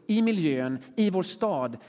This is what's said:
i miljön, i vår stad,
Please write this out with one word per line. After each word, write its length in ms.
i 160
miljön, 560
i 140
vår 120
stad, 540